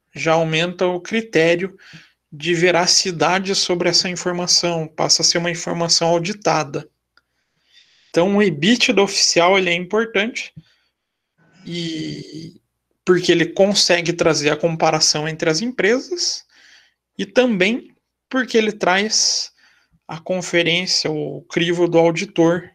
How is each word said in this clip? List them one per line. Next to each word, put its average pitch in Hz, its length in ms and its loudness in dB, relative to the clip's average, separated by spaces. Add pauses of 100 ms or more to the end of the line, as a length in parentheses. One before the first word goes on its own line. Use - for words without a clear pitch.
(140)
já 151 180 -2
aumenta 165 540 0
o 180 140 -2
critério 180 760 0 (540)
de 156 220 -4
veracidade 175 1000 2
sobre 175 340 -2
essa 170 200 0
informação, 175 800 -2
passa 151 340 0
a - 20 0
ser - 140 0
uma 170 120 -2
informação 170 580 -2
auditada. 160 840 -2 (1200)
Então, 190 260 2
o 208 60 4
ebitda 196 600 2
oficial, 190 540 2
ele 190 140 0
é 170 40 0
importante, 214 800 -4 (1120)
e, 160 960 -10 (440)
porque 180 280 4
ele 170 140 2
consegue 175 680 2
trazer 156 380 0
a 151 60 0
comparação 156 720 0
entre 160 200 -4
as 160 120 0
empresas, 247 840 -2 (760)
e 196 60 -6
também 220 720 0 (320)
porque 240 300 -2
ele 214 140 2
traz 202 800 -2 (540)
a 160 140 -12
conferência, 175 880 -2
o 147 320 -6
crivo 170 460 0
do 160 100 2
auditor 170 760 0